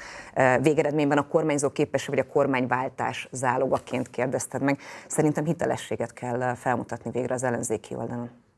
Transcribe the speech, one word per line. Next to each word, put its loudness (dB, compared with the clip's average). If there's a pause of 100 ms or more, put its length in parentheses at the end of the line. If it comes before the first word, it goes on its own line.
(360)
ö, 6
végeredményben 4
a 2
kormányzó 2
képesség, -2
vagy 0
a 0
kormányváltás 0
zálogaként 0
kérdezted -2
meg. 0 (280)
Szerintem 2
hitelességet -2
kell, -4
ö, 0
felmutatni -4
végre -2
az -4
ellenzéki -2
oldalon. -8 (160)